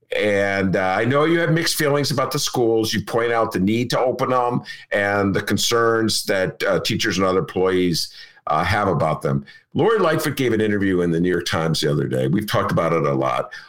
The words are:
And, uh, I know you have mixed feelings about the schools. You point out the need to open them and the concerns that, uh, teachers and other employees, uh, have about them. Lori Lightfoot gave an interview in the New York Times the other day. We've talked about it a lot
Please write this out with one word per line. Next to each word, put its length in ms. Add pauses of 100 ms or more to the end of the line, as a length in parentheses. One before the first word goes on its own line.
(140)
And, 640
uh, 200
I 100
know 180
you 160
have 100
mixed 240
feelings 380
about 180
the 80
schools. 560
You 100
point 280
out 180
the 80
need 320
to 80
open 320
them 320 (300)
and 420
the 80
concerns 840
that, 360
uh, 160
teachers 400
and 80
other 140
employees, 680 (360)
uh, 180
have 240
about 340
them. 220 (300)
Lori 240
Lightfoot 380
gave 180
an 80
interview 400
in 80
the 100
New 80
York 160
Times 380
the 100
other 160
day. 180
We've 240
talked 220
about 220
it 100
a 80
lot 400 (160)